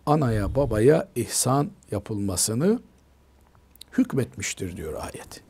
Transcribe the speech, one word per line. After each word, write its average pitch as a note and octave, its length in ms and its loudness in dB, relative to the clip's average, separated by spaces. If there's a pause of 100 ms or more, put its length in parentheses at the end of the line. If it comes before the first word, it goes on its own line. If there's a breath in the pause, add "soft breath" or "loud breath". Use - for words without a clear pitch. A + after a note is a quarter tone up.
anaya A#2+ 480 2
babaya C3 640 4
ihsan C3 540 0 (200)
yapılmasını G#2+ 880 0 (1200)
hükmetmiştir G#2 800 -2
diyor D#2 180 -6
ayet. - 560 -12